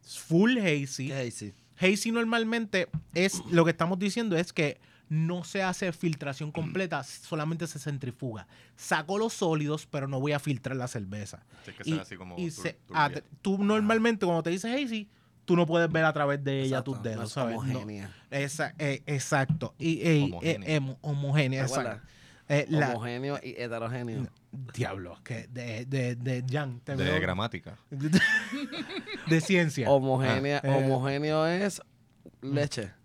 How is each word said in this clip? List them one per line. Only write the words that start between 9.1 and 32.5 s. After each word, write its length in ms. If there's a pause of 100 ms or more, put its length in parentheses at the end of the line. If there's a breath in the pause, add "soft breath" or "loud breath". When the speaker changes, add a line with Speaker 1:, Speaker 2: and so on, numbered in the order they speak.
Speaker 1:
los 140
sólidos, 520
pero 220
no 120
voy 120
a 80
filtrar 380
la 100
cerveza. 560 (220 loud breath)
Speaker 3:
Sí, 60
es 60
que 120
Speaker 1:
Y, 40
Speaker 3:
sea 80
así 140
como 240
Speaker 1:
y 80
Speaker 3:
tur-, 40 (120)
Speaker 1:
se, 100
Speaker 3:
turbia. 300
Speaker 1:
ah, 60
te-, 140 (180)
tú 220
normalmente 640
cuando 160
te 100
dices 220
hazy, 360 (360 soft breath)
tú 100
no 120
puedes 240
ver 140
a 80
través 300
de 180
ella 160
Speaker 2:
Exacto, 160
Speaker 1:
tus 100
dedos, 160
Speaker 2:
no 60
es 60
Speaker 1:
¿sabes? 240
No. 60
Speaker 2:
homogénea. 500 (200)
Speaker 1:
Esa-, 480
eh, 260
exacto. 720
Y, 300
eh, 160
Speaker 3:
Homogénea. 460
Speaker 1:
eh, 60
em-, 260
homogénea, 640
Speaker 2:
¿Te 60
acuerdas? 260
Speaker 1:
exacto. 160 (360 loud breath)
Eh, 200
la 200
Speaker 2:
Homogéneo 540
y 80
heterogéneo. 760 (460)
Speaker 1:
Diablo, 500
que 240
de, 380
de, 300
de 340
Jan, 300
te 160
Speaker 3:
De 80
Speaker 1:
veo 180
Speaker 3:
gramática. 560 (120)
Speaker 1:
<laughs> 1400
De 140
ciencia. 480
Speaker 2:
Homogénea, 720
Speaker 1:
Ah. 40
Eh. 40 (140)
Speaker 2:
homogéneo 600
es 340 (600)
Speaker 1:
Mm. 120